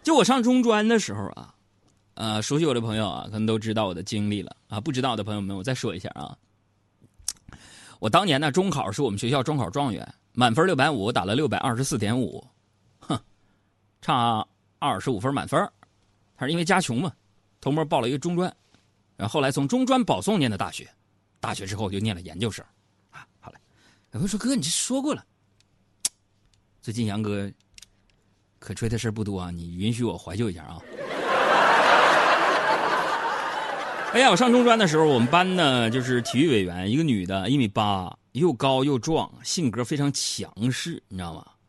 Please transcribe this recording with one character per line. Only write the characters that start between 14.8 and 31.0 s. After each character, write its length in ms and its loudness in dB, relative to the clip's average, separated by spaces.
十 100 -4
五 100 -2
分 140 -2
满 120 -4
分。 240 0
他 80 -6
是 80 -2
因 40 0
为 60 0
家 160 4
穷 220 0
嘛， 100 -2
偷 100 -4
摸 140 2
报 160 0
了 80 0
一 60 0
个 40 -2
中 180 -4
专， 200 -2
然 100 -4
后 60 -6
后 80 2
来 100 2
从 160 0
中 180 2
专 160 4
保 200 0
送 180 2
念 100 2
的 80 -4
大 140 -6
学， 160 -14
大 120 -6
学 120 -8
之 100 -6
后 160 -4
就 80 -4
念 160 0
了 60 -12
研 180 -14
究 100 -2
生 140 -10
啊。 160 -20
好 120 -20
嘞， 60 -20
有 80 -8
朋 20 -2
友 60 0
说 120 -2
：“哥， 160 0
你 60 -2
这 80 -4
说 320 -2
过 120 -2
了。” 120 -10
最 100 -8
近 140 -2
杨 160 -2
哥 280 -4
可 140 -12
吹 160 -2
的 80 -2
事 100 -4
儿 40 0
不 120 -6
多 160 -4
啊， 120 -8
你 260 -10
允 160 0
许 100 -2
我 140 -2
怀 180 -12
旧 140 -2
一 40 -6
下 100 -14
啊。 220 -16
<laughs> 60 -18